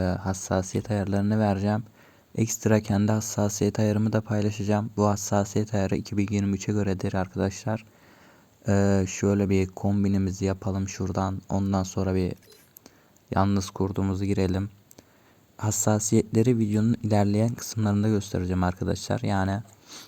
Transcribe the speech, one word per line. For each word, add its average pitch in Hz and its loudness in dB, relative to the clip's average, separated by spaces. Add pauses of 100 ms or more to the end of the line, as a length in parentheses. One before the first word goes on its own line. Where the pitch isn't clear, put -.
(200)
hassasiyet 95 -2
ayarlarını 101 0
vereceğim. 104 2 (520)
Ekstra 110 2
kendi 104 2
hassasiyet 104 0
ayarımı 107 2
da 110 2
paylaşacağım. 104 -2
Bu 104 4
hassasiyet 104 0
ayarı 98 0
iki - -4
bin 101 0
yirmi 98 0
üçe 95 -4
göredir 101 -2
arkadaşlar. 95 -4 (800)
E, 98 4
şöyle 101 0
bir 95 2
kombinimizi 98 0
yapalım 95 -2
şuradan. 95 -2
Ondan 98 0
sonra 95 -2
bir 92 0 (1000)
yalnız 98 2
kurdumuzu 98 -2
girelim. 98 0 (880)
Hassasiyetleri 110 2
videonun 107 2
ilerleyen 104 2
kısımlarında 104 0
göstereceğim 92 0
arkadaşlar. 90 -2
Yani 98 0 (460)